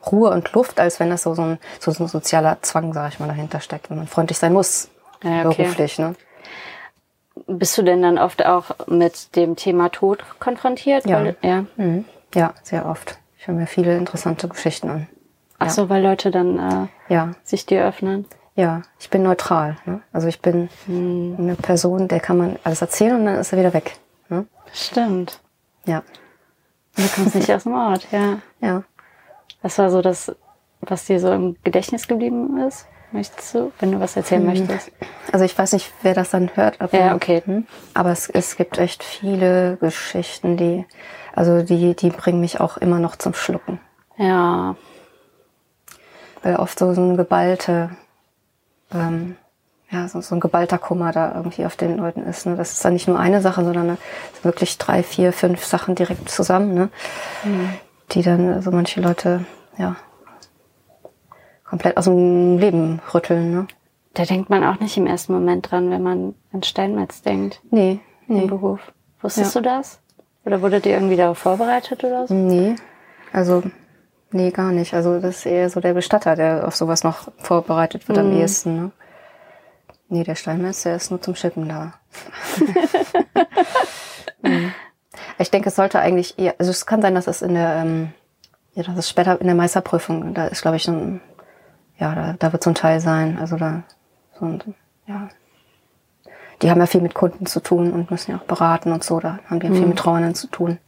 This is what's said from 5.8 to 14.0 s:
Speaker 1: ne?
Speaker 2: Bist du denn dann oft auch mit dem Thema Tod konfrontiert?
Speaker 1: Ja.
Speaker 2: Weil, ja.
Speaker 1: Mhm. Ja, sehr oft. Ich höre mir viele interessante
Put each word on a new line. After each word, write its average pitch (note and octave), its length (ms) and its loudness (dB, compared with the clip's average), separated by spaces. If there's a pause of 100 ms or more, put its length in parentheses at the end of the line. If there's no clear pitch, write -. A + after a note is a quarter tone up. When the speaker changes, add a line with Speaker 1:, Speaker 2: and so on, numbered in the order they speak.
Speaker 1:
ne? E3 180 -4 (1300)
Speaker 2:
Bist F#3 300 0
du A3+ 60 4
denn F3+ 180 6
dann F3 180 4
oft - 260 2
auch F3+ 200 4 (220)
mit E3+ 480 2
dem E3+ 200 4
Thema F3 340 2
Tod G3 340 0 (160)
konfrontiert? C4 680 0
Speaker 1:
Ja. F3+ 160 4
Speaker 2:
Weil, E3+ 180 -2
ja. F#3 240 0 (120)
Speaker 1:
Mhm. F#3 280 0 (300)
Ja, E3 260 2
sehr - 240 -6
oft. - 320 -8 (220)
Ich - 80 -14
höre F3 80 -2
mir E3 120 -2
viele F3 300 2
interessante F3 500 -4